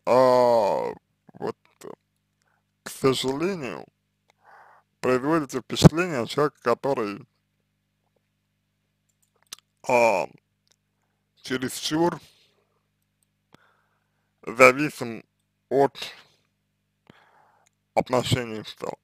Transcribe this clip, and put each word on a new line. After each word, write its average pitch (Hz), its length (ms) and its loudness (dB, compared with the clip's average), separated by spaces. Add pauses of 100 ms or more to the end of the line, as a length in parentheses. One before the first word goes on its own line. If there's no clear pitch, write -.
а, 117 840 4 (420)
вот, - 220 -8 (1300)
к - 80 -14
сожалению, 135 960 -4 (1120)
производите 131 600 -2
впечатление 151 680 2
человека, 147 360 -2
который, 117 640 -4 (2500)
а, 113 380 4 (1160)
чересчур 151 760 -4 (2250)
зависим 127 800 0 (440)
от 135 280 0 (2000)
отношений 123 680 -2
в - 120 -16
целом. - 300 -12